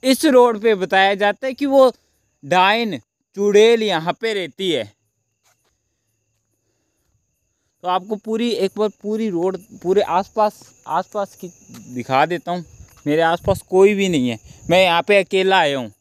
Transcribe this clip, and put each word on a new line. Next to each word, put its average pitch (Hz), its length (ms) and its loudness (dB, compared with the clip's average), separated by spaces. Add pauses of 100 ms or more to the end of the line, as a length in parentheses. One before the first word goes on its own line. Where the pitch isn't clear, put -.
इस 262 220 0
रोड 247 360 4
पे 226 140 2
बताया 190 400 2
जाता 208 320 -2
है 262 60 -6
कि 285 120 -8
वो 269 260 4 (520)
डायन 185 540 0
चुड़ैल 208 840 0
यहाँ 170 300 -4
पे 220 200 -6
रहती 185 380 -6
है। 123 120 -4 (3000)
तो 175 40 -8
आपको 185 280 -4
पूरी, 220 340 -4
एक 190 280 -2
बार 214 120 -2 (120)
पूरी 214 280 -4
रोड, 185 280 -4 (260)
पूरे 190 180 2
आसपास, 202 580 -2 (300)
आसपास 190 460 -6
की 180 160 -18 (420)
दिखा 131 320 0
देता 170 260 -8
हूँ। 175 140 -8 (420)
मेरे 151 140 0
आसपास 170 480 -2
कोई 196 240 4
भी 196 160 -2
नहीं 131 200 0
है, 113 100 -6 (300)
मैं 180 140 4
यहाँ 170 200 0
पे 202 160 2
अकेला 190 400 0
आया 143 180 0
हूँ। 113 240 -10